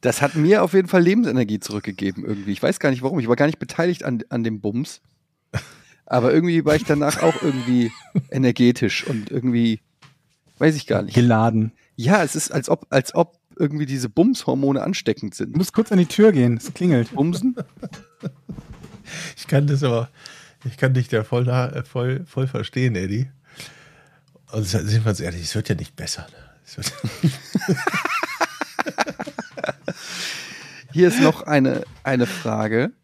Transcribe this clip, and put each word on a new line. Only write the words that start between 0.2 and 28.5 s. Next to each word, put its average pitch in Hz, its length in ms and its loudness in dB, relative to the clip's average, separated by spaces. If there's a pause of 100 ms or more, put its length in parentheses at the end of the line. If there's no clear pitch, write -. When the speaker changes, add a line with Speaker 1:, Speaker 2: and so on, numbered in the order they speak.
Speaker 1:
hat 143 140 0
mir 170 280 6
auf 185 120 0
jeden 185 140 4
Fall 180 140 4
Lebensenergie 127 580 2
zurückgegeben 98 640 -6
irgendwie. 101 280 -4
Ich - 100 -4
weiß 170 160 0
gar 147 120 0
nicht 127 120 -4
warum, 147 160 -2
ich 113 100 -2
war 120 80 4
gar 143 100 2
nicht 160 120 -2
beteiligt - 460 -4
an, 120 240 -4
an 117 160 -4
dem 110 160 -4
Bums. 113 400 -6 (1040)
Aber 123 260 2
irgendwie 165 320 2
war 151 120 2
ich 151 80 0
danach 147 380 0
auch 160 200 2
irgendwie 123 480 0 (200)
Speaker 2:
<laughs> - 200 -4
Speaker 1:
energetisch 123 760 2
und 107 240 -6
irgendwie, 117 500 0 (800)
weiß 156 180 4
ich 135 100 -8
gar 98 160 0
nicht. 101 120 -8
Speaker 2:
Geladen. 113 580 4 (240)
Speaker 1:
Ja, 170 260 2
es 147 140 -2
ist, - 160 -4
als 147 160 -2
ob, - 220 -2
als - 240 0
ob 165 240 0 (180)
irgendwie 151 300 0
diese 131 220 -4
Bumshormone 139 720 2
ansteckend - 520 -4
sind. - 200 -8
Speaker 2:
Du 151 40 2
musst 185 140 0
kurz 226 200 0
an 190 60 4
die 175 80 6
Tür 214 260 6
gehen, 120 260 4
es - 160 -12
klingelt. 139 400 2
Speaker 1:
Bumsen? 175 420 0 (1800)
Speaker 3:
Ich - 100 -18
kann 147 200 2
das 143 160 0
aber, 117 260 0 (560)
ich 123 120 -8
kann 131 180 2
dich 127 140 0
da 110 160 0
voll 123 200 -2
nah, 123 260 0
äh, - 140 -8
voll, 127 420 -6
voll 131 200 -4
verstehen, 127 500 -2
Eddie. 101 320 -4 (1200)
Und 110 120 -2
se-, 90 220 -2
sind 110 180 2
wir 110 60 2
uns 95 100 -2
ehrlich, 85 220 -6
es 80 120 -8
wird - 140 -4
ja 104 60 0
nicht 80 220 -10
besser, - 340 -10
ne? - 60 -20 (280)
Es - 120 -20
wird - 160 -8 (300)
<laughs> 143 100 2 (3500)